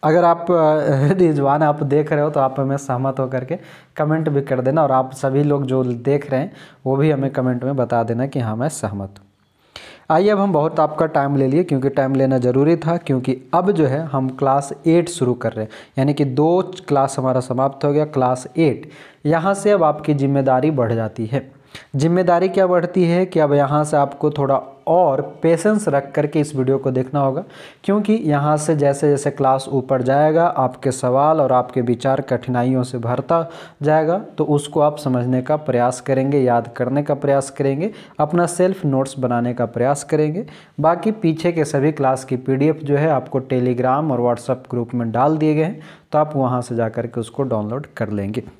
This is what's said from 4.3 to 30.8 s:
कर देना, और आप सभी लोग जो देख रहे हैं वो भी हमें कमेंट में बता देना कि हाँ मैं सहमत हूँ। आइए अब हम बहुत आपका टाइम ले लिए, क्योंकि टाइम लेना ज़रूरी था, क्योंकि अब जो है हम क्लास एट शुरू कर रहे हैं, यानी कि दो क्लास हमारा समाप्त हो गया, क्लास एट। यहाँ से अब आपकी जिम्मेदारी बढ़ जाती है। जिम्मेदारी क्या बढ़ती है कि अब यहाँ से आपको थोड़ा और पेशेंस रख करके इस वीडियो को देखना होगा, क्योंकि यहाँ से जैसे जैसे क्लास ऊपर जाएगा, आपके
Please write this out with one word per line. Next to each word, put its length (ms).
कर 200
देना, 220
और 80
आप 220
सभी 300
लोग 220
जो 180
देख 480
रहे 80
हैं 140
वो 100
भी 160
हमें 200
कमेंट 320
में 120
बता 280
देना 240
कि 120
हाँ 160
मैं 140
सहमत 400
हूँ। 80
आइए 200
अब 100
हम 140
बहुत 260
आपका 260
टाइम 300
ले 120
लिए, 160
क्योंकि 260
टाइम 260
लेना 220
ज़रूरी 380
था, 220
क्योंकि 440
अब 180
जो 140
है 200
हम 240
क्लास 440
एट 220
शुरू 240
कर 200
रहे 120
हैं, 60
यानी 140
कि 120
दो 460
क्लास 320
हमारा 200
समाप्त 460
हो 80
गया, 120
क्लास 420
एट। 320
यहाँ 280
से 180
अब 120
आपकी 300
जिम्मेदारी 580
बढ़ 220
जाती 320
है। 360
जिम्मेदारी 540
क्या 180
बढ़ती 360
है 220
कि 140
अब 140
यहाँ 300
से 140
आपको 340
थोड़ा 300
और 560
पेशेंस 440
रख 240
करके 280
इस 160
वीडियो 220
को 140
देखना 280
होगा, 240
क्योंकि 300
यहाँ 440
से 180
जैसे 340
जैसे 220
क्लास 380
ऊपर 320
जाएगा, 440
आपके 460